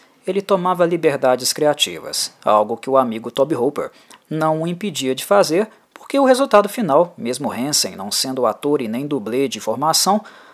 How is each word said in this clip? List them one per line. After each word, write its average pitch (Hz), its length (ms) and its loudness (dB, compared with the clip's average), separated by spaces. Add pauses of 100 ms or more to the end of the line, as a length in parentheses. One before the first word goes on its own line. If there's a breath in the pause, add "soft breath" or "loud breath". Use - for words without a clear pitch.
(280 soft breath)
ele 185 140 -2
tomava 180 440 0
liberdades 135 680 0
criativas, - 800 -2 (100)
algo 107 340 2
que - 120 -10
o 135 80 4
amigo 117 340 0
Tobe 143 240 0
Hooper 127 340 -2 (400 soft breath)
não 156 320 -2
o 165 60 -4
impedia 151 480 -4
de 135 80 -8
fazer, 196 460 2 (240 soft breath)
porque - 260 -4
o 277 60 4
resultado 247 420 4
final, 175 500 2
mesmo 123 340 -6
Hansen 113 440 -4
não 98 160 -10
sendo 131 340 -2
ator 143 360 0
e 117 60 -4
nem 123 200 -4
dublê 131 400 -2
de 113 120 -8
formação, 160 640 0 (300 loud breath)